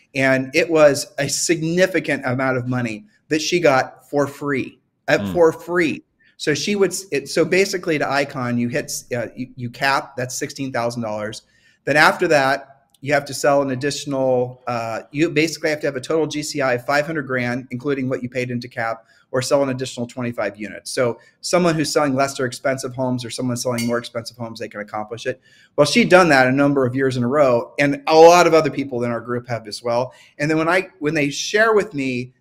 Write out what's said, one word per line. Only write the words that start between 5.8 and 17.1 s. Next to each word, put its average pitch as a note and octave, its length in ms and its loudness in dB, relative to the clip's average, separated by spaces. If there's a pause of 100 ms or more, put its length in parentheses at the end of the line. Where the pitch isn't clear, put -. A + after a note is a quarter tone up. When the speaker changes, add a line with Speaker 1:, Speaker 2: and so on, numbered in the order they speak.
Speaker 1:
So D#3 140 0
she G3+ 240 -2
would, F#3+ 140 2
s-, - 220 -10
it, C#3+ 160 -4
so D#3+ 180 2
basically F3+ 520 0
to C3+ 120 -2
Icon, C3 480 -2
you A#2+ 100 0
hit, D3 240 -6 (220)
uh, A2+ 200 -4
you, B2+ 220 -10
you A#2+ 140 -10
cap, C#3 460 -2
that's B2+ 180 -6
sixteen C#3 360 -8
thousand A#2+ 320 -4
dollars. G#2+ 400 -8 (420)
Then C#3 120 0
after E3+ 320 4
that, C#3 440 2 (280)
you C#3 120 -6
have D3 140 2
to C3 80 -10
sell C#3+ 280 2
an C3+ 80 -2
additional, C3 960 -2
uh, A2+ 360 -6 (100)
you D3+ 180 0
basically D#3 400 -2
have D3+ 100 -4
to D#3+ 60 -4
have C3+ 100 -4
a B2+ 40 -8
total D#3 260 -2
G D3+ 160 -6
C D3 180 -6
I C3 140 0
of B2 100 -6
five D3 220 0
hundred D#3+ 200 -6